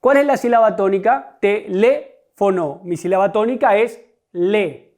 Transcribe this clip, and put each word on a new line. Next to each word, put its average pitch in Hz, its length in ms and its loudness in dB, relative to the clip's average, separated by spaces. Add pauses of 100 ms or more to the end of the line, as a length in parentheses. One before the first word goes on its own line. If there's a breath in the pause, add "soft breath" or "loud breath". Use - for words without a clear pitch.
¿Cuál 277 180 4
es 285 80 2
la 269 100 2
sílaba 226 400 2
tónica? 196 640 -2
Teléfono. 202 1400 -2
Mi 175 120 -6
sílaba 190 360 -2
tónica 226 440 0
es 226 240 -2 (300)
le. 180 680 -4